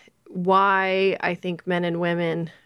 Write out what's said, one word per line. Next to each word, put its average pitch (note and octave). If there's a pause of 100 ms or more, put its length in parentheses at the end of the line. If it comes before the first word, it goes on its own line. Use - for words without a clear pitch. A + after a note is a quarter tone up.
(280)
why F#3+
I F3
think F3
men F3
and E3+
women E3+ (160)